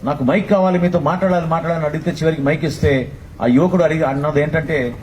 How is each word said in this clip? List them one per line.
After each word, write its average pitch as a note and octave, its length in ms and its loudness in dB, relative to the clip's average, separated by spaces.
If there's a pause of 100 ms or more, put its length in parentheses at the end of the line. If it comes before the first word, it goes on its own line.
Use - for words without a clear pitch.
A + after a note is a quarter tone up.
"నాకు C3 200 -4
మైక్ E3 260 0
కావాలి, F#3 280 2
మీతో F3 200 0
మాట్లాడాలి, F3 480 0
మాట్లాడాలని" E3 400 -2
అడిగితే D#3 240 -4
చివరికి D#3 320 -2
మైక్ D#3 220 0
ఇస్తే C#3 480 0 (300)
ఆ A2 40 0
యువకుడు E3+ 380 4
అడిగి D#3+ 200 2
అన్నది C#3+ 380 0
ఏంటంటే D3+ 600 -2